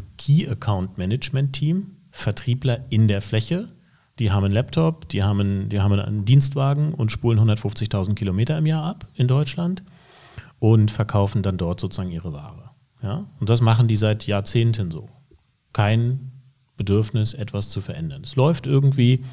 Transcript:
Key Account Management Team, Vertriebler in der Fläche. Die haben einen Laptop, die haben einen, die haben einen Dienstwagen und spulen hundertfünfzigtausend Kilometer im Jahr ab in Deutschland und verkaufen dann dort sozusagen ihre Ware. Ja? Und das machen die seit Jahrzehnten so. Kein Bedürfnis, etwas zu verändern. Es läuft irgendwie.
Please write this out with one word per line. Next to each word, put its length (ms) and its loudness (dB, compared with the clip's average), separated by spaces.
Key 320 2
Account 480 -4
Management 580 -2
Team, 320 -2
Vertriebler 760 -2
in 180 4
der 140 0
Fläche. 440 -2
Die 140 0
haben 120 2
einen 100 2
Laptop, 560 -2
die 120 -2
haben 180 2
einen, 280 0
die 120 -2
haben 120 2
einen 320 -2
Dienstwagen 720 2
und 180 -2
spulen 260 2
hundertfünfzigtausend 800 0
Kilometer 400 -2
im 80 0
Jahr 160 0
ab 320 -8
in 140 0
Deutschland 560 -2
und 320 6
verkaufen 520 0
dann 160 -2
dort 220 -2
sozusagen 300 -6
ihre 220 -8
Ware. 380 -16
Ja? 240 -4
Und 120 0
das 100 4
machen 280 6
die 100 4
seit 280 0
Jahrzehnten 640 0
so. 200 -12
Kein 580 0
Bedürfnis, 560 0
etwas 340 -6
zu 140 -8
verändern. 420 -10
Es 120 -16
läuft 300 2
irgendwie. 560 4